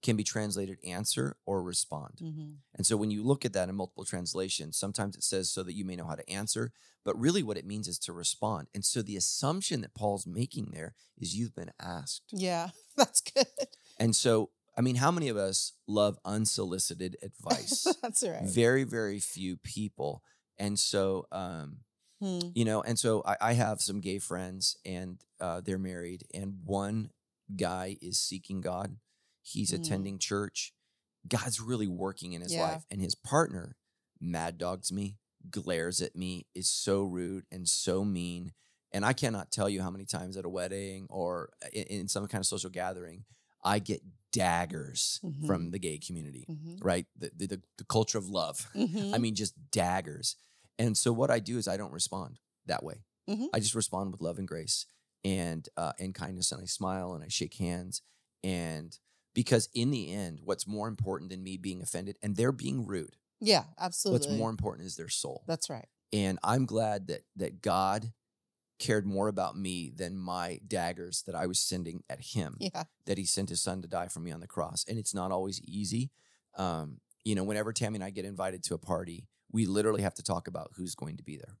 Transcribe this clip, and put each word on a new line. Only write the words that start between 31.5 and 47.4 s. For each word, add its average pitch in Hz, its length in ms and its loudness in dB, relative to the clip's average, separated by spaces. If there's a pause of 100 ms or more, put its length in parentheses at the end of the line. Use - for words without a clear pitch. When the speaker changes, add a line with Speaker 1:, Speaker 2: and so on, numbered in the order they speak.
Speaker 1:
really 113 280 0
working 90 460 -4
in 85 100 -8
his 90 100 -2
Speaker 2:
Yeah. 165 80 2 (120)
Speaker 1:
life. 160 180 -8
And 98 100 -4
his 95 140 0
partner - 600 2 (440)
mad 85 400 -2
dogs 90 320 -2
me, 101 260 -4 (320)
glares 87 500 0
at - 160 -2
me, 90 380 -4
is 90 160 -2
so 98 320 4
rude 90 500 -2
and 90 160 -4
so 95 380 4
mean. 87 480 -2 (380)
And 101 120 0
I 123 100 6
cannot 113 380 0
tell 101 160 2
you 98 140 0
how 92 80 0
many 98 160 -8
times 95 320 -4
at 92 80 -6
a 87 40 -2
wedding 95 600 -4
or 90 400 -2 (240)
in, 107 100 -2 (180)
in 98 60 -4
some 101 200 0
kind 98 160 -2
of - 20 0
social 92 240 0
gathering, 92 560 -6 (380)
I 104 160 4
get - 240 -2 (280)
daggers 85 960 2
Speaker 2:
Mm-hmm. 151 220 -4
Speaker 1:
from 87 240 2
the 92 80 -4
gay 82 180 -4
community, 73 520 -10
Speaker 2:
Mm-hmm. 160 260 -10 (100)
Speaker 1:
right? 90 200 4 (120)
The, 80 180 -8
the, 95 120 -6